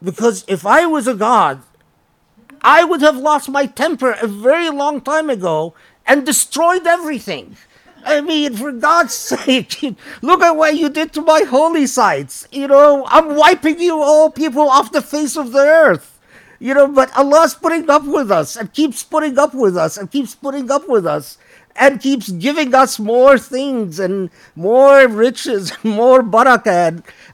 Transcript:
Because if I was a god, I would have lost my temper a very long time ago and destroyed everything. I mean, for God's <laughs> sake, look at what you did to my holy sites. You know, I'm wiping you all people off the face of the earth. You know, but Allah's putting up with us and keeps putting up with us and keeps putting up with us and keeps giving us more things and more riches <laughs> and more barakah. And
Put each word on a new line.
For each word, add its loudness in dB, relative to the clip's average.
Because -4
if -6
I 2
was -2
a -2
god, 0
I 6
would -2
have 2
lost -2
my -2
temper -4
a -4
very 0
long -4
time -4
ago -4
and 2
destroyed -2
everything. -6
I 0
mean, -4
for -10
God's -2
<laughs> -10
sake, -6
look 0
at 2
what 0
you -2
did -6
to -6
my 2
holy 0
sites. -4
You -8
know, 4
I'm 2
wiping 2
you -2
all 4
people -2
off 2
the 0
face -6
of -8
the 2
earth. 2
You -6
know, 6
but 0
Allah's 2
putting -4
up 2
with -2
us -2
and -12
keeps -4
putting -4
up 0
with 0
us -4
and -14
keeps -8
putting -8
up -4
with 0
us -6
and 2
keeps -4
giving -2
us 2
more 4
things -6
and -4
more 6
riches -2
<laughs> -14
and -4
more 4
barakah. 2
And -6